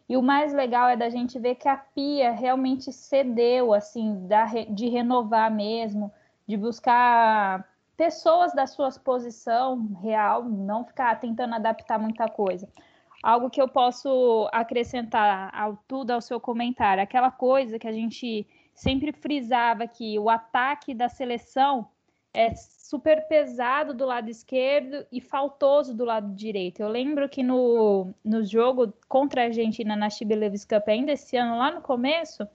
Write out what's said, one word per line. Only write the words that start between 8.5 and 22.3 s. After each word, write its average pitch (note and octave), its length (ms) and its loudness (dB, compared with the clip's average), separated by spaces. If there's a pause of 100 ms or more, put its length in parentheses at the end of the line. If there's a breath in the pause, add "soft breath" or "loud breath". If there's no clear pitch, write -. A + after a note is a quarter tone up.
da C4+ 120 2
sua C4+ 260 -2
posição A#3+ 1080 -2
real, A3 440 0
não G#3 400 -4
ficar A#3+ 360 -2
tentando A#3 340 -6
adaptar A3+ 440 -2
muita A3 300 -4
coisa. F#3+ 400 -4 (540 soft breath)
Algo A#3+ 280 2
que C#4+ 100 -2
eu C4 80 2
posso B3 840 2
acrescentar A3+ 1000 -2
ao G#3+ 220 -6 (120)
tudo, C4 240 -6
ao A#3+ 80 0
seu A#3 200 -8
comentário, A#3 640 0
aquela B3+ 280 2
coisa B3+ 480 0
que A#3 80 -10
a A3 60 -4
gente A3 540 -6 (280 soft breath)
sempre C#4 380 -2
frisava, A#3 720 -2
que A3 320 -6
o G#3 120 2
ataque B3+ 640 -2
da A#3+ 140 -2
seleção B3 800 -2 (440)